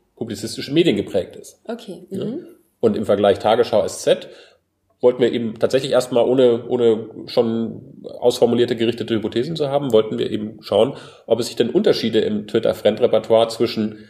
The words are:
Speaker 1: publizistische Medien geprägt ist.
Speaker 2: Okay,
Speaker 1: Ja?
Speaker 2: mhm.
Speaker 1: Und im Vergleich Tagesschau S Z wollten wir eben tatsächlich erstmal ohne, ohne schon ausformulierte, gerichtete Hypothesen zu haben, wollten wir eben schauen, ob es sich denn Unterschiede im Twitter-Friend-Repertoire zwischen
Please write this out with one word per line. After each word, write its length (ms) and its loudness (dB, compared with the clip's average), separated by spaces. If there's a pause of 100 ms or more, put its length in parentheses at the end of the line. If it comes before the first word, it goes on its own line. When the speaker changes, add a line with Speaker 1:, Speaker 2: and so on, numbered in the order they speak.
(160)
Speaker 1:
publizistische 580 -10
Medien 220 4
geprägt 400 -4
ist. 320 -20
Speaker 2:
Okay, 420 -14
Speaker 1:
Ja? 160 -8
Speaker 2:
mhm. 220 -8 (320)
Speaker 1:
Und 160 2
im 100 -4
Vergleich 340 2
Tagesschau 440 2
S 200 -10
Z 240 0 (760)
wollten 180 4
wir 140 4
eben 240 -4
tatsächlich 340 0
erstmal 360 2
ohne, 400 4
ohne 420 2 (160)
schon 800 -4 (160)
ausformulierte, 560 2
gerichtete 400 -2
Hypothesen 400 -4
zu 140 -4
haben, 240 -2
wollten 260 2
wir 100 -4
eben 320 -8
schauen, 340 2 (300)
ob 140 0
es 80 -4
sich 80 -12
denn 160 0
Unterschiede 480 2
im 280 -2
Twitter-Friend-Repertoire 1000 2
zwischen 640 -4